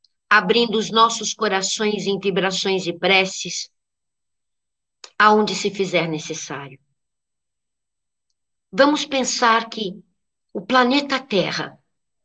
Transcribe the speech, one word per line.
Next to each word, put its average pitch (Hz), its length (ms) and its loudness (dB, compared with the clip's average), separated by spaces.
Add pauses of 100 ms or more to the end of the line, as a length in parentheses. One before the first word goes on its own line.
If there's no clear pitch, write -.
(280)
abrindo 214 480 2
os 196 140 -2
nossos 226 440 2
corações 202 720 -2
em 196 120 -2
vibrações 190 680 -2
e 170 60 -4
preces, 185 800 -2 (1500)
aonde 214 380 4
se 202 160 -4
fizer 175 380 -2
necessário. 147 720 -10 (1900)
Vamos 285 320 4
pensar 226 640 0
que 208 340 -10 (500)
o 208 80 -8
planeta 254 600 2
Terra 165 580 -4 (460)